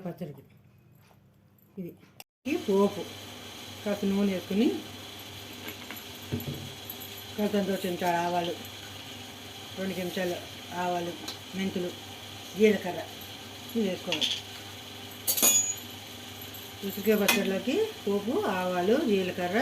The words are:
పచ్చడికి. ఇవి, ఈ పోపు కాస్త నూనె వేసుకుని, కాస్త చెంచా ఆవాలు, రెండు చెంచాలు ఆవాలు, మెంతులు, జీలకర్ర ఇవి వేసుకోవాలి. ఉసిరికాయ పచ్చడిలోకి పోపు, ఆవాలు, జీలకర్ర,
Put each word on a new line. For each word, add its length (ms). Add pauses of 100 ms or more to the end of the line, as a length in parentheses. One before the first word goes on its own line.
పచ్చడికి. 380 (1400)
ఇవి, 120 (600)
ఈ 40 (120)
పోపు 360 (800)
కాస్త 180 (100)
నూనె 240
వేసుకుని, 320 (2750)
కాస్త 200 (300)
చెంచా 240 (140)
ఆవాలు, 320 (1200)
రెండు 240
చెంచాలు 380 (460)
ఆవాలు, 280 (460)
మెంతులు, 320 (680)
జీలకర్ర 420 (760)
ఇవి 120
వేసుకోవాలి. 420 (2500)
ఉసిరికాయ 340
పచ్చడిలోకి 540 (280)
పోపు, 300 (240)
ఆవాలు, 380 (140)
జీలకర్ర, 520